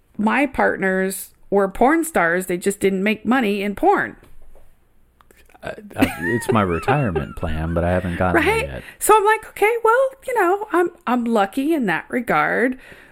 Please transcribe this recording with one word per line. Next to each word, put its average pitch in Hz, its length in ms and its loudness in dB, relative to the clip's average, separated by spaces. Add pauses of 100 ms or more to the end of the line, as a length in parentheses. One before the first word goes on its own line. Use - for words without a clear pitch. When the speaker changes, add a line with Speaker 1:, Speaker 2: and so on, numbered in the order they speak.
(160)
Speaker 1:
my 226 300 2
partners 190 840 -2 (200)
were 196 180 4
porn 311 360 4
stars. 180 420 0
They 180 100 -2
just 190 240 -4
didn't 190 220 0
make 214 240 -2
money 208 360 0
in 202 120 -4
porn. 254 420 0 (1500)
Speaker 2:
Uh, - 100 -12 (240)
uh, 107 100 2 (140)
it's 113 300 -4
my 110 120 2
retirement 90 720 -2
plan, 80 380 -4
but 85 100 0
I 87 60 0
haven't 92 260 -2
gotten 92 240 2
Speaker 1:
Right? 381 260 0
Speaker 2:
there 135 100 -12
yet. - 60 -12 (160)
Speaker 1:
So 427 180 4
I'm 403 80 2
like, 427 260 0
"Okay, 427 220 0 (120)
well, 494 240 4 (180)
you 508 80 -6
know, 403 380 0
I'm, 349 180 2 (160)
I'm 240 180 0
lucky 233 500 0
in 262 120 0
that 160 220 -2
regard." 196 720 0 (340)